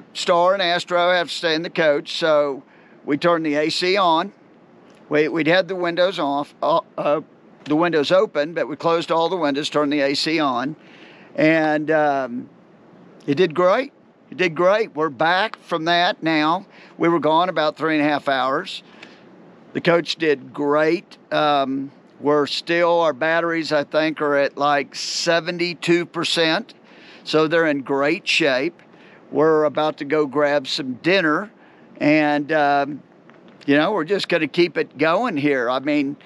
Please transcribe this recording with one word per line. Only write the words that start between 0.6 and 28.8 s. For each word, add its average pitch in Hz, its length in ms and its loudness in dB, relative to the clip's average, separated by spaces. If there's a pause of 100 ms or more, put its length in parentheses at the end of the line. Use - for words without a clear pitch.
Astro 175 520 0
have 170 160 0
to - 40 -8
stay 165 220 0
in 160 60 -2
the 180 80 -8
coach, 160 480 0
so 147 460 0 (420)
we 147 120 -2
turned 165 280 2
the 147 100 0
A 156 140 0
C 180 260 0
on. 180 380 0 (720)
We, 151 220 2
we'd 151 180 -2
had 175 220 2
the 190 80 -4
windows 175 420 0
off, 143 420 -2
uh, 151 200 0 (160)
uh, 151 240 -2 (420)
the 147 140 0
windows 160 340 2
open, 175 420 0
but 151 140 -4
we 147 80 -8
closed 165 340 0
all 165 200 2
the 185 80 -4
windows, 147 320 -2
turned 147 240 0
the 147 80 0
A 139 140 0
C 160 260 -2
on, 135 340 -2 (640)
and, 156 520 2
um, 139 600 0 (760)
it 143 100 0
did 165 200 0
great. 196 380 0 (380)
It - 40 -18
did 165 200 -2
great. 185 380 2
We're 151 140 -2
back 170 520 0
from 160 260 -6
that 175 360 0
now. 160 440 0 (320)
We 165 100 0
were 170 140 2
gone 160 260 2
about 156 300 -2
three 156 200 -2
and 147 80 0
a 151 40 2
half 143 180 -2
hours. 135 560 -2 (880)
The - 80 -6
coach 170 380 0
did 135 360 -2
great. 151 640 -2 (140)
Um, 139 640 -2 (260)
we're 143 280 2
still, 170 540 0
our 160 100 2
batteries, 165 640 -2
I 147 100 2
think, 156 380 -2
are 143 160 0
at, 139 200 0
like, 143 380 0
seventy-two 170 1120 -2
percent, 165 680 -2 (520)
so 156 240 2
they're 165 180 2
in 143 140 -2
great 143 440 -2
shape. 143 560 0 (480)